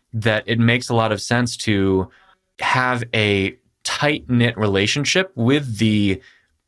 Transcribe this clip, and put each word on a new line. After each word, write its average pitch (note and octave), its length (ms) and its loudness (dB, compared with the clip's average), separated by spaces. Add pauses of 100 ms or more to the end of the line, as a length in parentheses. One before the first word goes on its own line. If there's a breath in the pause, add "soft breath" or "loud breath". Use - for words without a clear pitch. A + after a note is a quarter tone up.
(120)
that A2 340 -2
it A#2 140 0
makes A#2+ 280 2
a B2 60 -2
lot A2 160 2
of G#2 100 -2
sense A#2+ 360 -2
to F#2+ 520 0 (520 soft breath)
have B2+ 420 -2 (100)
a G2+ 440 0 (260)
tight-knit B2 760 -2
relationship A2 760 0
with B2 440 0
the G#2 440 2 (460 soft breath)